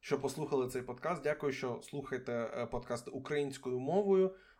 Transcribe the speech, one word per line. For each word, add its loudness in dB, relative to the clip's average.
що 0
послухали 0
цей -2
подкаст. -4
Дякую, 0
що -4
слухаєте, -4
е, -2
подкасти -4
українською -2
мовою. 4